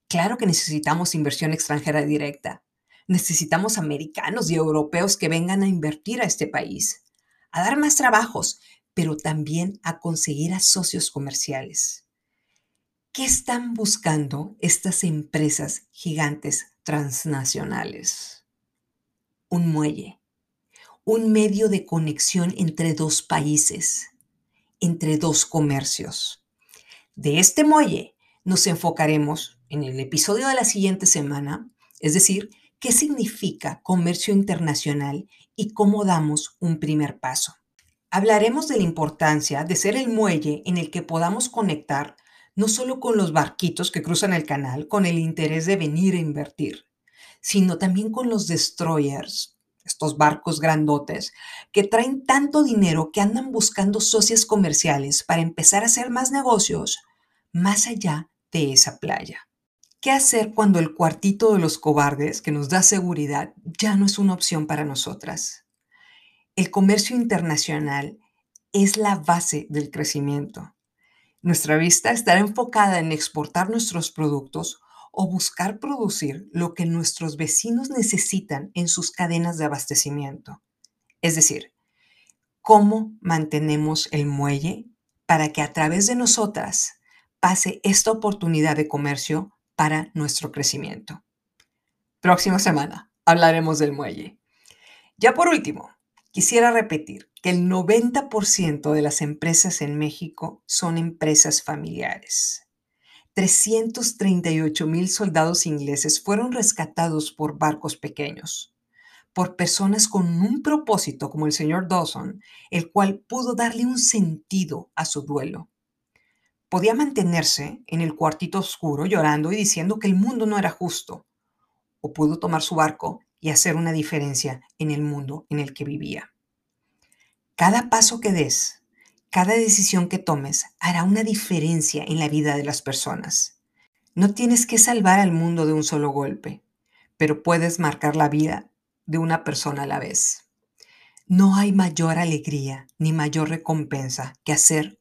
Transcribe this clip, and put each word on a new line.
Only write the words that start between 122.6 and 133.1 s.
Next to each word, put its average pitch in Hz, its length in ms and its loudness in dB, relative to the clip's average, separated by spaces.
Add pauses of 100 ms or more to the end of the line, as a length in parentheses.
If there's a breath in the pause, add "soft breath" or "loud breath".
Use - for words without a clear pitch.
su - 120 -6
barco 156 440 -2 (200)
y 156 120 -4
hacer 160 240 2
una 165 160 -2
diferencia 147 680 -4 (180)
en 156 100 -2
el 147 140 -2
mundo 143 460 -6
en 147 100 -4
el 139 140 -6
que 143 120 -10
vivía. 143 480 -10 (1200)
Cada 226 340 2
paso 226 300 4
que 214 140 0
des, - 480 -2 (480 soft breath)
cada 185 240 4
decisión 196 560 2
que 185 80 -2
tomes 143 480 -2 (140)
hará 170 240 0
una 202 200 2
diferencia 165 840 0
en 160 140 -2
la 151 80 0
vida 151 300 0
de 143 60 -2
las 139 180 -6
personas. - 800 -6 (520)